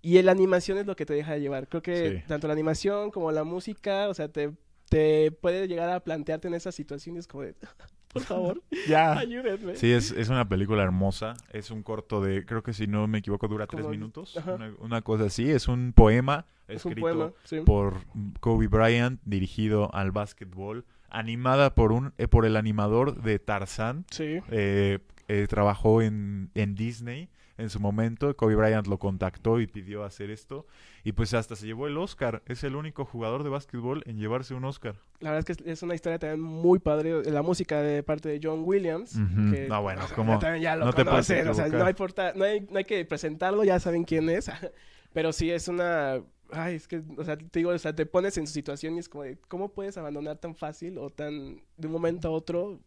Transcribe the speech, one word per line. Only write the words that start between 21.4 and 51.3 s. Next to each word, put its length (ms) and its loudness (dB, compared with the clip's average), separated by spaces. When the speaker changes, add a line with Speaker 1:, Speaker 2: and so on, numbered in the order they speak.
Speaker 2:
por 180 8
un, 260 0
eh, 100 0
por 160 8
el 140 4
animador 640 2
de 160 0
Tarzán. 720 -4
Speaker 1:
Sí. 300 -6
Speaker 2:
Eh, 480 2
eh, 200 0
trabajó 540 4
en, 520 -4
en 200 0
Disney 560 -8
en 140 -8
su 80 -8
momento. 580 0
Kobe 200 4
Bryant 320 2
lo 100 -2
contactó 600 -2
y 80 -2
pidió 360 -12
hacer 260 -12
esto. 360 -14
Y 80 -4
pues 220 0
hasta 200 -2
se 120 -14
llevó 200 -8
el 120 -6
Oscar. 480 -4
Es 180 -8
el 100 -6
único 300 -8
jugador 400 -6
de 60 -6
básquetbol 560 -6
en 120 -10
llevarse 360 -4
un 100 -8
Oscar. 320 -8
Speaker 1:
La 100 -8
verdad 180 -2
es 80 -6
que 80 -18
es, 40 -8
es 60 -12
una 100 -4
historia 240 -4
también 220 -6
muy 400 4
padre. 500 0
La 120 2
música 380 0
de 220 0
parte 260 -4
de 140 -4
John 220 -4
Williams, 500 0
Speaker 2:
Ujú. 380 4
Speaker 1:
que, 160 0
Speaker 2:
No, 140 0
bueno, 220 -4
Speaker 1:
o 40 -8
sea, 80 -8
Speaker 2:
¿cómo? 240 4
Speaker 1:
también 240 0
ya 100 0
lo 120 0
Speaker 2:
No 60 2
te 120 4
puedes 240 2
Speaker 1:
conocen, 200 2
o 60 0
sea, 120 0
Speaker 2:
equivocar. 180 2
Speaker 1:
no 60 4
importa, 440 -4
no 100 0
hay, 240 0
no 100 -6
hay 60 -2
que 200 -4
presentarlo, 580 -2
ya 160 4
saben 240 0
quién 280 0
es. 200 -2
<laughs> 640 -16
Pero 200 -2
sí 200 -2
es 160 -4
una 520 -2
Ay, 200 -4
es 120 -14
que, 140 -8
o 80 -8
sea, 120 -4
te 240 -6
digo, 100 2
o 80 0
sea, 160 -4
te 120 -2
pones 320 0
en 80 -4
su 60 -12
situación 440 -6
y 40 -4
es 80 -14
como 160 -12
de, 140 -12
¿cómo 240 -8
puedes 260 -8
abandonar 400 -8
tan 160 -10
fácil 440 -10
o 120 -10
tan, 500 -10